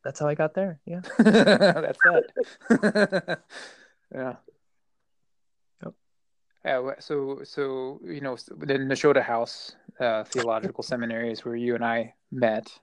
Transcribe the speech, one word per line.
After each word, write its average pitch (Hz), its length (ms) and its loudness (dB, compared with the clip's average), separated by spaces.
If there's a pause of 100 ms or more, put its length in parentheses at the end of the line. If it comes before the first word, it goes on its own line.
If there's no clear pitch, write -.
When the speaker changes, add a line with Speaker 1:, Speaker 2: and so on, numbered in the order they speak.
Speaker 1:
that's 139 160 -10
how 147 80 0
I 151 80 -2
got 156 180 -2
there. 190 320 -4
Yeah. 175 140 -10 (100)
Speaker 2:
<laughs> - 80 -2
That's 196 840 6
it. - 1300 2 (360)
<laughs> - 400 -20
Yeah. 127 220 -8 (1500)
Speaker 1:
Yep. - 120 -16 (720)
Speaker 2:
Yeah, 131 180 -2
wh-, - 200 -10
so, 139 420 -6
so, 135 600 -8
you 156 160 -10
know, 131 140 -8
s-, - 100 -16
the 143 300 -4
Nashotah 135 480 4
House, - 520 -4 (260)
uh, 110 240 0
Theological 117 600 -4
Speaker 1:
<laughs> - 80 -10
Speaker 2:
Seminary 117 400 -4
is 107 120 -10
where 117 120 -6
you 120 180 0
and 117 100 -2
I 117 300 -2 (160)
met. 110 400 -2 (120)